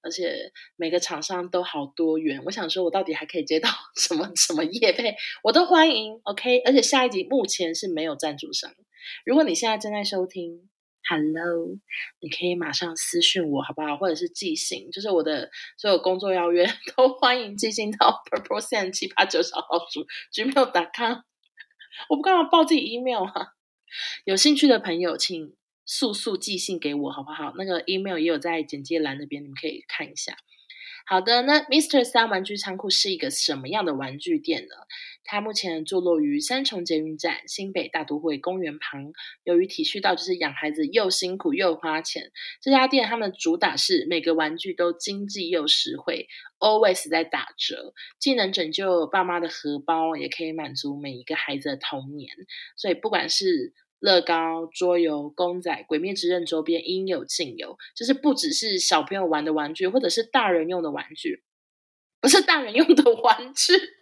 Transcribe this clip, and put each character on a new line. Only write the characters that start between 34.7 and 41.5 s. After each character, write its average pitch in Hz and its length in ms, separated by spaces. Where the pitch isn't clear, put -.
它 208 180
目 214 100
前 170 320
坐 190 180
落 170 180
于 147 200
三 254 240
重 190 220
捷 160 140
运 156 180
站、 - 300
新 196 260
北 185 140
大 160 160
都 147 160
会 151 180
公 185 240
园 151 160
旁。 143 340
由 175 160
于 185 60
体 165 180
恤 196 160
到 190 140
就 165 80
是 185 140
养 151 180
孩 151 160
子 151 160
又 190 240
辛 185 260
苦 165 200